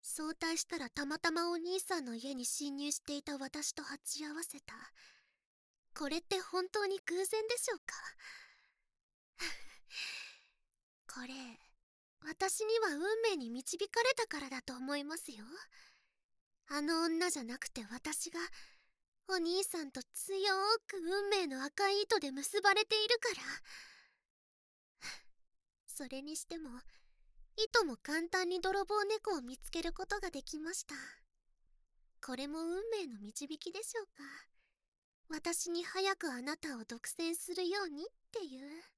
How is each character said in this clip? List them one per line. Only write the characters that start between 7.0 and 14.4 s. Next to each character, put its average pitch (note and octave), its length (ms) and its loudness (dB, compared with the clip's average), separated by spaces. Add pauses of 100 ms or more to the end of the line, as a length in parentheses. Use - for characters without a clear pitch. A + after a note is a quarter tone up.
偶 E4+ 160 -2
然 A4 320 2
で A#4+ 100 2
し A#4+ 140 0
ょ F#4 40 -2
う - 40 -12
か？ - 140 -10 (1400)
<laughs> - 1800 -10
こ B3+ 120 -8
れ、 B3+ 340 -12 (600)
私 F#4+ 440 2
に A4+ 160 6
は F#4 140 4
運 G4+ 280 2
命 G#4 140 4
に A#3+ 140 -4
導 C4 280 -4 (100)
か A#4 140 4
れ C5 120 6
た A#4+ 140 4
か - 120 -2